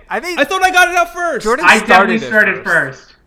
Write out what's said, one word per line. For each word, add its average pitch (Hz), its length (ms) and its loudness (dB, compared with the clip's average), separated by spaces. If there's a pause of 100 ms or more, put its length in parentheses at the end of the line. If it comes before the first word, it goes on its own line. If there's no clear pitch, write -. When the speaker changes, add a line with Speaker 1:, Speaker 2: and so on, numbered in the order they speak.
Speaker 1:
I 196 100 -6
think 339 200 -6
Speaker 2:
I 285 40 0
thought 381 180 -2
I 370 100 4
got 359 180 2
it 349 60 -6
out 339 180 -2
first. 330 320 -6
Speaker 1:
Jordan 254 200 0
Speaker 3:
I 220 140 4
definitely 220 380 2
Speaker 1:
started - 20 -
it - 80 -8
Speaker 3:
started - 380 0
Speaker 1:
first. 156 400 -2
Speaker 3:
first. - 100 -20 (120)